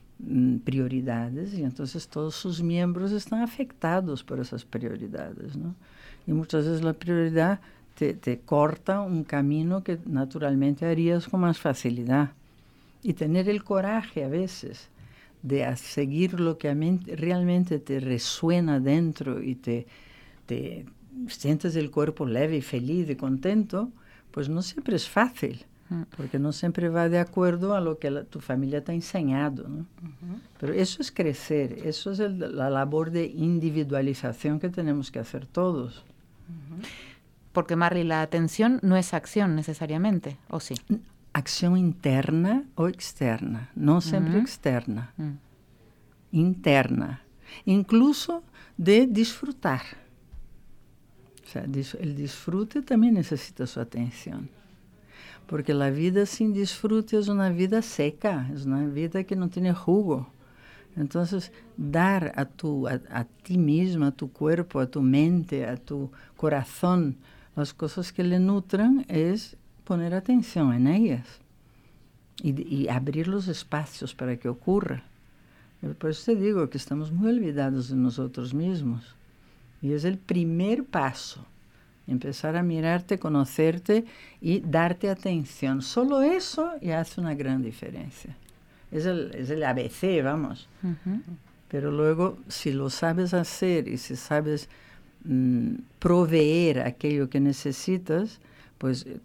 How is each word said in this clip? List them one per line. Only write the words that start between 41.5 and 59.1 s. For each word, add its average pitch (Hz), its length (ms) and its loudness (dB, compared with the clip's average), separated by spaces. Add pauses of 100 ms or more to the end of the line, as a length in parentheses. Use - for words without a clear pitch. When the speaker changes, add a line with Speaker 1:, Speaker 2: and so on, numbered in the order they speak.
Speaker 1:
interna 165 880 2 (100)
o 170 120 2
externa, 117 880 -4
no 151 240 4
siempre 160 340 0
Speaker 2:
Ujú. 208 80 4
Speaker 1:
externa. 120 760 -2
Speaker 2:
Mm. 151 140 -6 (1000)
Speaker 1:
Interna, 139 920 4 (420)
incluso 240 800 4 (340)
de 208 300 6
disfrutar. 226 720 0 (1600)
O - 60 -20
sea, - 140 -6
dis-, 135 340 -4
el 147 160 -4
disfrute 180 680 -4
también 233 320 6
necesita 147 500 -2
su 123 140 -8
atención, 120 720 -6 (1000)
porque 151 260 -2
la 139 160 2
vida 180 380 2
sin 214 260 0
disfrute 214 640 0
es 202 100 2
una 196 220 2
vida 190 320 2
seca, 151 720 -2
es 139 140 -8
una 139 180 2
vida 160 380 -2